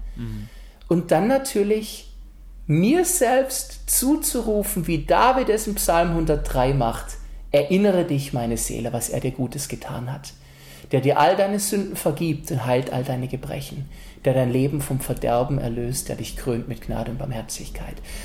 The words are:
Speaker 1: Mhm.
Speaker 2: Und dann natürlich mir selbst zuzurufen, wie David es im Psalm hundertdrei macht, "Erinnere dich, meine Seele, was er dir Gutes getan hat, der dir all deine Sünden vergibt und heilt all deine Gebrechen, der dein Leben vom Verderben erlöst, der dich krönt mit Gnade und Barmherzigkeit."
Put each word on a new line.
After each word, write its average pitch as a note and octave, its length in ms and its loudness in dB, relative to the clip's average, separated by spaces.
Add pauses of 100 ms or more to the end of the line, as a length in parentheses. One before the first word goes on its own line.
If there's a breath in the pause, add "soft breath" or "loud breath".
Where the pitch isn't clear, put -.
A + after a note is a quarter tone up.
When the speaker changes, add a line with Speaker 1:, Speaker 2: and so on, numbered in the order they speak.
(160)
Speaker 1:
Mhm. A2 320 -8 (400 loud breath)
Speaker 2:
Und F3 240 2
dann F3 160 4
natürlich A3 760 0 (680)
mir A#3 320 4
selbst - 840 0
zuzurufen, A3+ 960 0
wie E3 180 0
David A3+ 460 4
es G#3+ 160 2
im G#3 80 -2
Psalm F3 400 2
hundertdrei C#3+ 640 2
macht, A2+ 420 -2 (320 soft breath)
"Erinnere F3+ 560 4
dich, C#3+ 260 0
meine A#2 260 0
Seele, A#2 360 -4
was A#2 160 -2
er B2+ 120 -2
dir B2+ 100 0
Gutes C3+ 380 -4
getan B2 440 -8
hat, - 200 -12 (580 loud breath)
der C3+ 100 4
dir C#3 180 4
all E3+ 160 8
deine G3+ 240 2
Sünden G3 360 -2
vergibt D#3 560 -2
und B2 160 -2
heilt B2+ 260 2
all B2+ 100 -2
deine B2+ 240 -4
Gebrechen, C#3 600 -8 (340 loud breath)
der C3 120 4
dein B2+ 160 4
Leben C#3 300 2
vom C3+ 180 -2
Verderben B2+ 580 0
erlöst, A#2+ 520 -4
der A#2 80 -4
dich - 200 -8
krönt A#2+ 300 -2
mit A2+ 140 -8
Gnade A2+ 280 -4
und A#2+ 80 -6
Barmherzigkeit." - 800 -8 (300 loud breath)